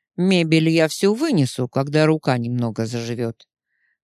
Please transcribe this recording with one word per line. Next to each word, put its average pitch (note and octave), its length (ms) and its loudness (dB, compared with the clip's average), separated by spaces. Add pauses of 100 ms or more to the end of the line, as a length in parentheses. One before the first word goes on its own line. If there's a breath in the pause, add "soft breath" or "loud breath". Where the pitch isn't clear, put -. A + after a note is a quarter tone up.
(160)
«Мебель E3+ 520 2
я D#3+ 200 2
всю G3+ 260 0
вынесу, F#3 540 0
когда D3 380 0
рука D#3 300 0
немного A#2 480 -4
заживет. A#2 640 -8 (580)